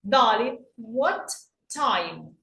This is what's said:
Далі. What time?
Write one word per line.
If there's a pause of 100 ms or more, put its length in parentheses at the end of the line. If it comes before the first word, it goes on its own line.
Далі. (180)
What (520)
time? (160)